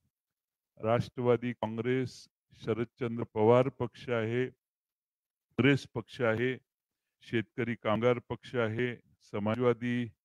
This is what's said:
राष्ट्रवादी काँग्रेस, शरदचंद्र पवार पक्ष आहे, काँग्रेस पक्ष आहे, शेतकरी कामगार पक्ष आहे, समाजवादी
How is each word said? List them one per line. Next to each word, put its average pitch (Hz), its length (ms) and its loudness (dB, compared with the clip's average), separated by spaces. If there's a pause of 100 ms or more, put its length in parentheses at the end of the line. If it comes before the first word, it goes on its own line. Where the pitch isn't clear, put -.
(840)
राष्ट्रवादी 120 680 0
काँग्रेस, 117 760 -4 (240)
शरदचंद्र 117 720 -4
पवार 120 440 4
पक्ष - 400 -8
आहे, 120 380 -2
काँग्रेस - 1500 -4
पक्ष - 260 -10
आहे, 117 380 0 (640)
शेतकरी 120 540 -4
कामगार 113 440 2
पक्ष - 360 -12
आहे, 117 420 -2 (360)
समाजवादी 120 720 0 (180)